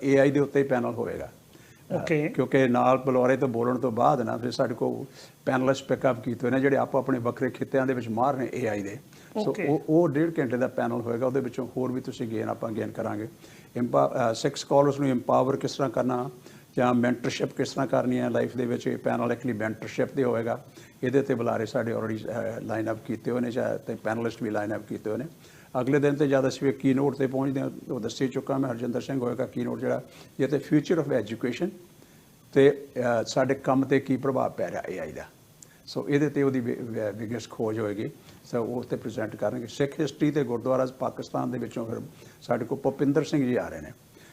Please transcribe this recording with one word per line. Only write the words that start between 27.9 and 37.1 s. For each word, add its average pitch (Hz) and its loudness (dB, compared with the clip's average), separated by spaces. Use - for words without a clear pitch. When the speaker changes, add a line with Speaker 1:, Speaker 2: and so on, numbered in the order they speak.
Speaker 1:
ਉਹ 123 -4
ਦੱਸ 123 -4
ਹੀ 131 2
ਚੁੱਕਾ 135 -2
ਮੈਂ, 135 0
ਹਰਜਿੰਦਰ 120 -2
ਸਿੰਘ 135 -4
ਹੋਏਗਾ 120 -2
ਕੀਨੋਟ 120 -4
ਜਿਹੜਾ, 123 0
ਇਹ 131 2
'ਤੇ 143 0
future 151 2
of 139 -2
education 120 -2
'ਤੇ, 139 6
ਅਹ, 123 -2
ਸਾਡੇ 131 2
ਕੰਮ 135 2
'ਤੇ 131 4
ਕੀ 135 0
ਪ੍ਰਭਾਵ 127 0
ਪੈ - -4
ਰਿਹਾ - -6
ਏ 92 -6
ਆਈ 80 -8
ਦਾ। 78 -10
ਸੋ - -6
ਇਹਦੇ 143 4
'ਤੇ 143 0
ਉਹਦੀ 131 2
ਬਿ-, 120 -2
ਬਿ-, 110 -4